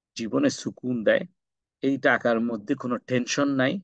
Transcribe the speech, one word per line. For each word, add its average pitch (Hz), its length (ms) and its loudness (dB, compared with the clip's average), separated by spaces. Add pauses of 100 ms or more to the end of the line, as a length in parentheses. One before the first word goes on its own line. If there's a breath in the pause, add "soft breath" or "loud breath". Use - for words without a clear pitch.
(160)
জীবনে 131 340 0
সুকুন 123 540 -4
দেয়, 110 220 2 (560)
এই 135 160 2
টাকার 120 420 2
মধ্যে 117 360 -2
কোনো 123 220 -4
টেনশন 127 520 0
নাই। 139 340 0